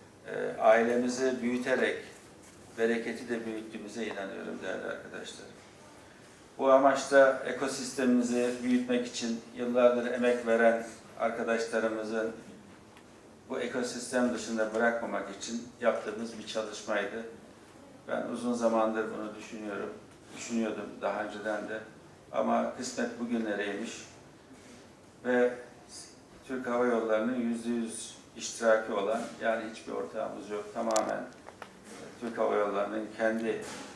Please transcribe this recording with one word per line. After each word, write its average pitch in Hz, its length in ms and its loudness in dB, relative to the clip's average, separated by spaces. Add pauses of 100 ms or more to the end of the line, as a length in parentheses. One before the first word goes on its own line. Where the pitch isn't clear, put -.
(280)
Ee, 98 340 -4
ailemizi 120 800 4
büyüterek 123 560 2 (800)
bereketi 117 520 0
de 113 160 -4
büyüttüğümüze 110 600 -8
inanıyorum 98 580 -8
değerli 95 200 -6
arkadaşlar. 95 600 -10 (1120)
Bu 135 140 4
amaçta 135 720 8
ekosistemimizi 123 1080 2 (100)
büyütmek 123 440 2
için 113 340 -4 (160)
yıllardır 120 540 4
emek 120 360 2
veren 113 400 6 (320)
arkadaşlarımızın 113 1120 0 (1160)
bu 127 100 -4
ekosistem 123 760 0
dışında 110 400 -2
bırakmamak 104 640 0
için 117 300 -8 (140)
yaptığımız 113 580 0
bir 104 80 -12
çalışmaydı. 107 800 -4 (800)
Ben - 200 -2
uzun 120 260 -4
zamandır 110 520 2 (120)
bunu 107 180 -8
düşünüyorum, 107 540 -8 (480)
düşünüyordum 110 480 -2 (160)
daha 101 220 0
önceden 104 460 -4
de. 110 100 -6 (520)
Ama 117 460 2
kısmet 120 420 -4
bugünlereymiş. 107 880 -4 (1200)
Ve 123 280 4 (960)
Türk 127 200 -6
Hava 123 180 2
Yolları'nın 113 540 2
yüzde 117 300 -2
yüz 117 440 -4 (240)
iştiraki 113 560 2
olan, 107 280 0 (200)
yani 113 300 0
hiçbir - 200 -12
ortağımız 107 580 -6
yok, 104 240 -6
tamamen 113 500 0 (960)
Türk 117 160 -6
Hava 110 180 2
Yolları'nın 104 500 0 (120)
kendi 113 440 0 (340)